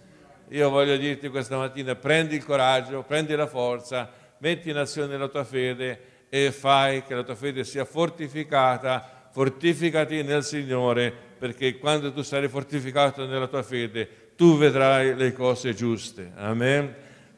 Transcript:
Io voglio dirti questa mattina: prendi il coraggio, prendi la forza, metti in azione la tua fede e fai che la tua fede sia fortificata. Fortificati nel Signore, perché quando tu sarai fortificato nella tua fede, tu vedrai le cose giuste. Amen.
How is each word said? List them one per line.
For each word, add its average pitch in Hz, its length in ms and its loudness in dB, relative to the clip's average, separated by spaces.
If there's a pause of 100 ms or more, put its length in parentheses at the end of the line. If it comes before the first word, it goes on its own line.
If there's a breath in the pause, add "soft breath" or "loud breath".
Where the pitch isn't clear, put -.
(500 loud breath)
Io 143 200 2
voglio 143 260 4
dirti 139 320 -4
questa 131 280 -6
mattina: 131 380 -4
prendi 151 420 0
il 135 80 -6
coraggio, 131 580 2
prendi 151 320 -2
la 147 140 0
forza, 123 600 -4 (300 loud breath)
metti 165 320 -4
in 147 60 -4
azione 143 400 -4
la 135 120 -4
tua 139 160 -6
fede 127 840 -6
e 139 240 2
fai 135 520 4
che 139 100 -8
la 123 80 -2
tua 123 120 -10
fede 131 300 -6
sia 135 200 -6
fortificata. 139 1500 -2
Fortificati 151 880 0
nel 143 220 0
Signore, 123 680 0
perché 127 680 -6
quando 147 340 -2
tu 139 80 -8
sarai 139 280 -2
fortificato 135 760 -2
nella 131 220 -4
tua 135 160 -4
fede, 113 760 -8
tu 165 220 8
vedrai 135 580 4
le 127 160 2
cose 127 420 0
giuste. 98 600 -4
Amen. 120 600 0 (440 loud breath)